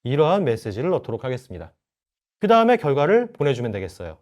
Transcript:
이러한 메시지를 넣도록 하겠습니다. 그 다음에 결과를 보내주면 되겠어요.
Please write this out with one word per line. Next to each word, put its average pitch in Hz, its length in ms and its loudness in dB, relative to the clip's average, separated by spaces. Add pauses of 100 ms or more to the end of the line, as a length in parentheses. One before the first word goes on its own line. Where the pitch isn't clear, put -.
이러한 156 420 2
메시지를 117 460 -4
넣도록 127 340 -4
하겠습니다. 120 480 -10 (680)
그 208 80 -2
다음에 226 300 4
결과를 160 540 2
보내주면 123 400 -2
되겠어요. 92 500 -10